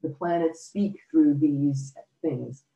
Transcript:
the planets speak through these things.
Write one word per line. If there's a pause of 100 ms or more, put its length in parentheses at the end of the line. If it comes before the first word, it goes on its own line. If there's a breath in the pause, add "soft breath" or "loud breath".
the
planets
speak (100)
through
these (260)
things. (120)